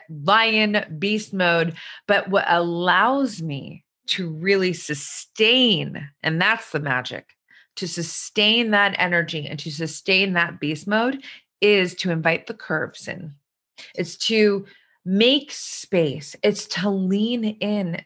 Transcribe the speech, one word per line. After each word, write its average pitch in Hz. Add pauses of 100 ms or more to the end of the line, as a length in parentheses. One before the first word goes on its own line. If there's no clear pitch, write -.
lion, 208 (120)
beast 208
mode. 170 (320)
But 202
what 190
allows 180
me 147 (240)
to 180
really 185
sustain, 151 (140)
and 160
that's 220
the 156
magic, 127 (400)
to 190
sustain 214
that 202
energy 170
and 151
to 160
sustain 185
that 170
beast 151
mode 240 (380)
is 196
to 180
invite 165
the 220
curves -
in. - (640)
It's 175
to 208 (400)
make 233
space. -
It's 208
to 185
lean 202
in 208